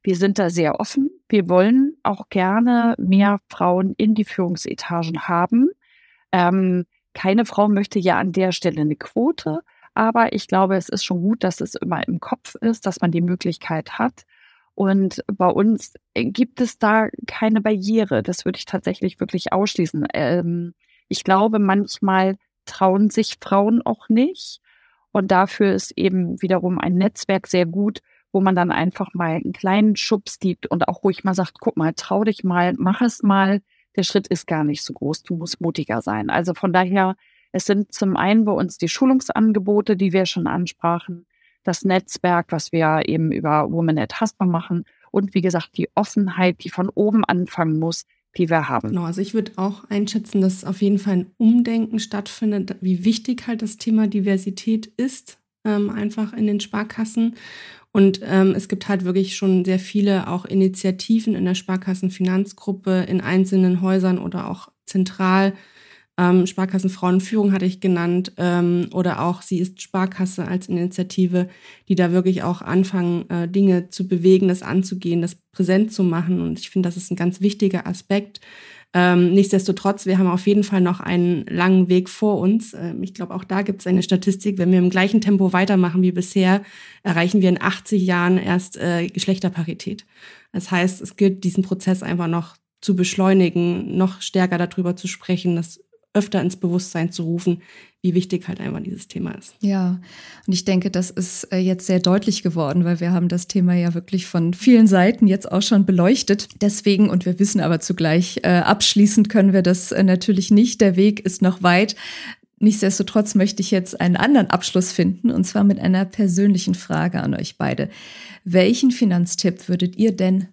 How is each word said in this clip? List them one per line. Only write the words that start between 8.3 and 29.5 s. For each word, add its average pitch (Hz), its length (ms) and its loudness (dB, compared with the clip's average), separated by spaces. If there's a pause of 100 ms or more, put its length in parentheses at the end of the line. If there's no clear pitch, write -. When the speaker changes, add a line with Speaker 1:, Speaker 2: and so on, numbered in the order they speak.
Speaker 1:
der 185 180 0
Stelle 156 300 -4
eine 151 160 0
Quote, 262 640 -4 (340)
aber 226 380 2
ich - 160 -6
glaube, 190 260 2
es 185 140 -4
ist - 160 -4
schon 175 180 -4
gut, 208 220 0
dass 180 160 -2
es - 160 -8
immer - 320 -4
im 175 100 -4
Kopf - 380 -10
ist, 226 300 -2
dass 180 140 -6
man 170 120 0
die 170 80 0
Möglichkeit 175 800 -6
hat. - 240 -4 (540)
Und 196 480 0
bei 190 220 0
uns 208 460 0 (200)
gibt 233 460 -2
es 240 180 -4
da 220 300 2 (180)
keine 220 360 0
Barriere. 208 600 0
Das - 220 -6
würde 185 140 -4
ich - 80 -14
tatsächlich - 540 -4
wirklich - 340 -4
ausschließen. 180 580 -2
Ähm, 170 640 -2 (340)
ich - 160 -6
glaube, 208 340 2
manchmal 196 800 0 (300)
trauen 196 420 2
sich - 320 -2
Frauen 214 400 2
auch - 300 -6
nicht. 262 500 -2 (520)
Und 190 180 -2
dafür 196 420 4
ist 190 240 -4
eben 185 460 -2
wiederum 180 360 -2
ein 180 180 -2
Netzwerk 190 500 -2
sehr 180 180 2
gut, 196 360 -2 (320)
wo 196 100 2
man 190 120 4
dann 175 160 2
einfach 185 440 -2
mal 170 220 -2
einen 185 180 -6